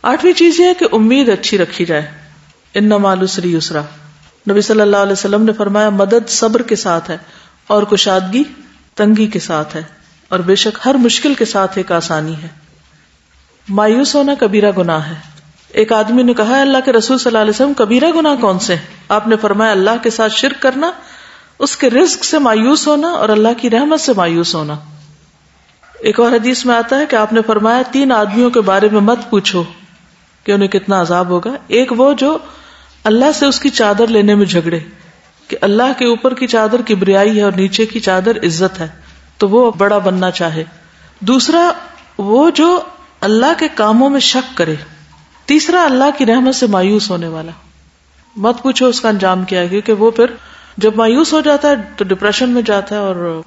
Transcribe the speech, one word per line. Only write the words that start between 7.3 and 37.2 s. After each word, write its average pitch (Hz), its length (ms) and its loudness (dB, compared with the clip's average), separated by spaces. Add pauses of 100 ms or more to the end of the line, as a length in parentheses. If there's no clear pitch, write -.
اور 208 160 2
کشادگی 196 600 0 (520)
تنگی 214 320 2
کے 208 120 -6
ساتھ 151 360 -6
ہے، 156 80 -10 (460)
اور 185 100 -2
بے 185 160 2
شک 214 300 -2
ہر 269 100 2
مشکل 254 380 0
کے 226 120 0
ساتھ 190 320 -4
ایک 185 140 -4
آسانی 160 500 -4
ہے۔" 165 60 -16 (1200)
مایوس 214 460 2
ہونا 285 240 2
کبیرہ 208 380 2
گناہ 160 320 -2
ہے۔ 165 60 -10 (540)
ایک 220 240 0
آدمی 226 300 2
نے 240 100 2
کہا، 233 280 0
"اللہ 269 240 2
کے 269 60 2
رسول 226 260 2
صلی 247 120 -2
اللہ 226 80 0
علیہ 214 120 2
وسلم، 269 240 0
کبیرہ 254 420 2
گناہ 311 200 2
کون 202 240 0
سے 185 160 -2
ہیں؟" 156 100 -10 (240)
آپ 214 180 0
نے 220 80 4
فرمایا، 214 360 0
"اللہ 214 320 0
کے 233 60 0
ساتھ 220 240 -2
شرک 277 280 -2
کرنا، 277 300 0 (680)
اس - 180 -4
کے - 120 2
رزق 285 340 2
سے 311 160 -2
مایوس 247 480 2
ہونا 302 200 0
اور 320 220 -2
اللہ 214 280 2
کی 247 120 -2
رحمت 294 300 0
سے 269 180 0
مایوس 170 380 0
ہونا۔" 151 200 -6 (1200)
ایک 214 200 -2
اور 233 120 2
حدیث 247 340 -2
میں 240 100 2
آتا 233 240 0
ہے 302 60 0
کہ 285 100 -2
آپ 214 180 0
نے 226 140 2
فرمایا، 220 340 0 (100)
"تین 269 200 0
آدمیوں 220 380 2
کے 240 120 2
بارے 196 300 2
میں 208 100 2
مت 240 180 2 (100)
پوچھو 190 340 -2 (800)
کہ 208 80 -2
انہیں 202 160 2
کتنا 190 340 0
عذاب 175 280 0
ہوگا، 180 220 -2 (160)
ایک 254 300 2
وہ 277 160 4
جو 285 240 0 (640)
اللہ 240 300 2
سے 285 120 0
اس 269 140 0
کی 277 100 -2
چادر 214 380 2
لینے 208 280 2
میں 202 100 4
جھگڑے 170 340 -2 (680)
کہ - 140 -8
اللہ 226 360 2
کے 247 80 -2
اوپر 233 280 0
کی 247 140 -4
چادر 233 380 0
کبریائی 196 520 2